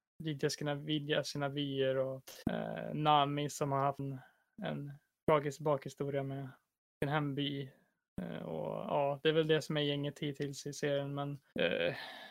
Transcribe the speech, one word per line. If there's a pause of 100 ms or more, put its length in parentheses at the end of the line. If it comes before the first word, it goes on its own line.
(180)
vidga
sina,
vidga
sina
vyer
och, (280)
eh,
Nami
som
har
haft
en, (440)
en (360)
tragisk
bakhistoria
med (540)
sin
hemby. (520)
Eh,
och (200)
ja,
det
är
väl
det
som
är
gänget
hittills
i
serien,
men, (200)
eh, (360)